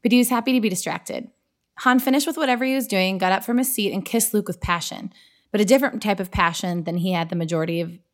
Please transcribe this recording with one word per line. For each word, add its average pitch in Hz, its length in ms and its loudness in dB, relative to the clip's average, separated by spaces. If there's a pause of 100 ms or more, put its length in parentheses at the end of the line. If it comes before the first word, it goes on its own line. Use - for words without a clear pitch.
But 220 80 4
he 247 80 6
was 247 100 4
happy 247 240 0
to 247 80 4
be 208 80 0
distracted. - 600 -6 (500)
Han 254 200 4
finished 269 280 2
with 330 100 -6
whatever 254 260 0
he 262 120 0
was 254 120 -2
doing, 190 300 0
got 185 140 2
up 190 120 0
from 240 140 0
his 247 160 0
seat, 202 180 -2
and 196 140 -4
kissed 226 280 0
Luke 208 140 0
with 175 140 -8
passion, - 500 -4 (400)
but 208 100 2
a 208 40 4
different 254 380 4
type 202 160 0
of 190 120 -6
passion 175 520 0
than 175 140 -4
he 180 160 -2
had 165 160 -2
the 180 60 -6
majority 165 460 -2
of 170 100 -6 (220)